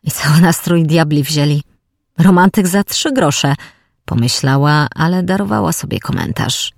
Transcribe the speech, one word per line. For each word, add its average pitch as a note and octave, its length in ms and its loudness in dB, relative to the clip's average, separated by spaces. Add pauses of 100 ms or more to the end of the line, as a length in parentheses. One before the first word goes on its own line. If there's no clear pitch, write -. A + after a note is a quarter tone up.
„I D3 80 -4
cały D3+ 300 2
nastrój E3+ 420 2
diabli D3+ 400 2
wzięli. D3 400 0 (540)
Romantyk F#3 500 4
za G3 160 0
trzy - 280 -4
grosze”, D3 440 0 (500)
pomyślała, C#3 920 0
ale F3+ 280 0
darowała G3 500 -2
sobie - 260 -6
komentarz. - 800 -6